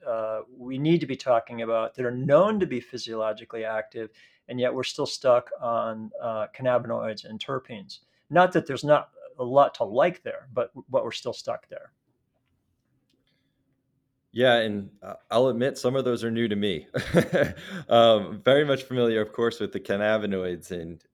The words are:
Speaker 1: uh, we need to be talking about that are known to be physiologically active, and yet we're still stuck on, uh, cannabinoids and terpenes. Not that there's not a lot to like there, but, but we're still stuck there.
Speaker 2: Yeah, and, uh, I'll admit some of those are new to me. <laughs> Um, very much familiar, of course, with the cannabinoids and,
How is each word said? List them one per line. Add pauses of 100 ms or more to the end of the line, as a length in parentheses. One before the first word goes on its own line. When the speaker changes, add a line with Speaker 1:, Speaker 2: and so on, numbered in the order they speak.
Speaker 1:
uh, (140)
we
need
to
be
talking
about
that
are
known
to
be
physiologically
active, (380)
and
yet
we're
still
stuck (100)
on, (100)
uh, (100)
cannabinoids
and
terpenes. (320)
Not
that
there's
not (280)
a
lot
to
like
there,
but, (180)
but
we're
still
stuck
there. (2500)
Speaker 2:
Yeah,
and, (140)
uh, (160)
I'll
admit
some
of
those
are
new
to
me. (480)
<laughs>
Um,
very
much
familiar,
of
course,
with
the
cannabinoids
and, (100)